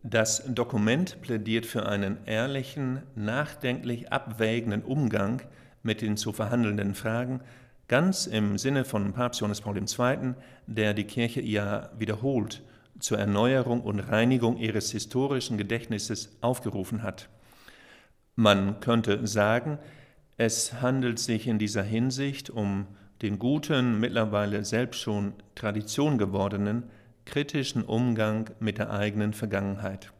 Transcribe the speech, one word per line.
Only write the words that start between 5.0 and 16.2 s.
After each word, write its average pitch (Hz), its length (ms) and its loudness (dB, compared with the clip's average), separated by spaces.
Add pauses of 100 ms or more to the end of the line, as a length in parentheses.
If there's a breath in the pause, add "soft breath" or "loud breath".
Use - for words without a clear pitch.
mit 113 180 -2
den 107 140 0
zu 107 160 -4
verhandelnden 104 640 0
Fragen, 123 460 -4 (460 loud breath)
ganz 175 380 4
im 104 320 2
Sinne 135 280 2
von 101 280 -2
Papst 123 280 -2
Johannes 104 200 -2
Paul 101 140 -6
dem 101 120 -2
Zweiten, 127 480 0 (320 loud breath)
der 110 260 2
die 104 100 0
Kirche 117 380 -2
ja 104 560 -2
wiederholt 110 640 -2 (380 loud breath)
zur - 180 -2
Erneuerung 117 640 2
und 104 180 -2
Reinigung 117 580 4
ihres 110 340 -2
historischen 123 680 0
Gedächtnisses 104 840 -4